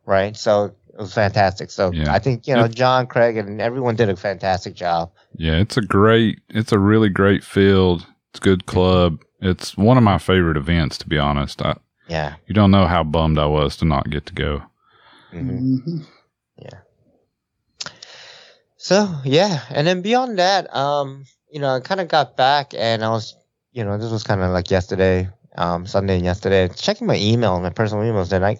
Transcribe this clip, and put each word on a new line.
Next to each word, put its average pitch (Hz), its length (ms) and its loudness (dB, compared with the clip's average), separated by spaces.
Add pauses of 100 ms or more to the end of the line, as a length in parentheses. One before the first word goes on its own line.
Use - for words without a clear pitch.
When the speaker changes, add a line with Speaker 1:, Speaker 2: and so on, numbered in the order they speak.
Speaker 1:
right? 101 300 0
So 104 300 0 (260)
it - 60 -16
was 98 160 -10
fantastic. 95 560 0
So 95 220 -2
Speaker 2:
Yeah. 78 200 -2
Speaker 1:
I 95 80 2
think, 123 260 -4
you 139 80 0
know, 117 100 4
Speaker 2:
It 113 100 -2
Speaker 1:
John, 127 320 2
Craig, 117 320 0
and 104 220 -8
everyone 120 360 -2
did 113 140 2
a 92 60 -4
fantastic 92 580 -4
job. 85 360 -4 (260)
Speaker 2:
Yeah, 80 200 0
it's 101 200 0
a 120 60 0
great, 107 560 2 (120)
it's 110 220 -4
a 107 60 4
really 107 300 4
great 98 340 2
field. 95 640 2 (280)
It's - 60 -20
a - 20 -10
good 95 240 2
club. 90 560 2 (180)
It's - 360 -4
one 110 200 4
of 123 60 6
my 98 160 4
favorite 87 380 2
events, 78 420 -2
to - 100 -14
be 78 100 0
honest. 73 440 -2
I, 73 140 -2 (320)
Speaker 1:
Yeah. 76 260 -6 (140)
Speaker 2:
you - 60 -8
don't 98 180 6
know 98 160 4
how 85 160 0
bummed 78 340 0
I 73 80 2
was 73 300 0
to - 80 -4
not 73 260 0
get 69 160 -6
to - 80 -16
go. 73 280 -6 (720)
Speaker 1:
Mm-hmm. 127 440 -4
Speaker 3:
Mm-hmm. 160 220 -8 (600)
Speaker 1:
Yeah. - 200 -20 (2000)
So, 202 320 0 (160)
yeah. 156 360 2 (100)
And 147 160 -2
then 180 160 0
beyond 233 380 0
that, 185 340 0
um, 139 520 -4 (260)
you 151 80 -10
know, 135 160 0
I 127 40 -6
kinda 190 260 -6
got 151 300 0
back 139 400 0
and 113 280 -2
I 110 60 0
was, 113 260 -6 (340)
you 120 140 -8
know, 101 140 -4
this 113 120 -6
was 110 140 -4
kinda 95 260 0
like 90 180 -2
yesterday, 92 600 0 (280)
um, 87 300 -4
Sunday 98 300 -2
and 87 80 -2
yesterday, 92 500 0
checking 220 320 -4
my 131 100 0
email, 104 440 0
my 90 100 -4
personal 104 320 -2
emails, 101 300 -2
and 92 120 0
I, 107 160 -2